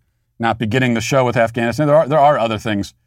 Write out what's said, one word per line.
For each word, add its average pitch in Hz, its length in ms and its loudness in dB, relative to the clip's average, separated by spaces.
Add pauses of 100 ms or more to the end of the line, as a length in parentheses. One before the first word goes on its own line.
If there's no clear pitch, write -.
(380)
not 117 220 -2
beginning 120 360 0
the 110 60 -4
show 131 220 0
with 120 140 0
Afghanistan. 117 500 -2
There 147 80 4
are, 156 140 4
there 156 100 0
are 143 180 4
other 113 200 -2
things 104 360 -6 (140)